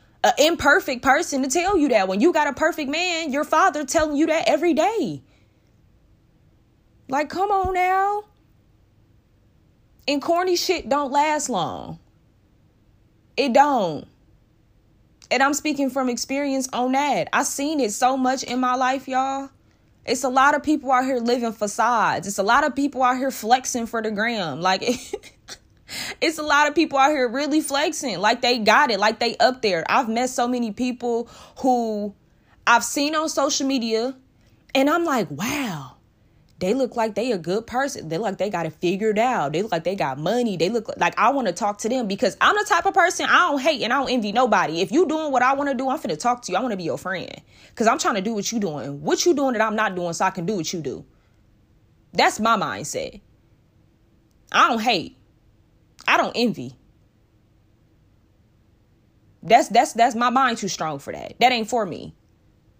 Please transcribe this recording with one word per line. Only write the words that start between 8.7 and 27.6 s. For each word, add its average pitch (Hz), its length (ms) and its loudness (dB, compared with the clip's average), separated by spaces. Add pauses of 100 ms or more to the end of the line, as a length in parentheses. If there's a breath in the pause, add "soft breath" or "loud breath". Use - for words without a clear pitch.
And 285 140 -2
corny 349 340 0
shit 339 340 -2
don't 277 220 0
last 294 380 0
long. 151 500 -6 (1400)
It 254 160 0
don't. 254 540 2 (1200)
And 247 120 2
I'm 285 100 2
speaking 277 380 -2
from 262 180 -2
experience 269 640 -4
on 247 200 0
that. 269 380 0
I 233 120 2
seen 285 360 -4
it 220 120 0
so 254 260 0
much 262 260 0
in 247 160 -4
my 254 160 0
life, 262 320 -2
y'all. 269 420 -4 (560)
It's 254 180 -2
a 269 60 0
lot 262 260 4
of 285 80 -2
people 285 280 0
out 254 140 2
here 262 140 -2
living 233 320 0
facades. 208 760 0
It's 202 120 -4
a 190 40 0
lot 240 200 4
of 269 120 -2
people 277 280 -2
out 254 140 2
here 269 120 -2
flexing 240 560 0
for 226 160 -4
the 220 80 -4
gram. 202 520 -2
Like, 185 200 2
<laughs> - 1400 -10
it's 320 180 -2
a 302 40 -8
lot 294 240 4
of 294 60 -2
people 294 240 2
out 269 140 6
here 254 160 2
really 285 340 0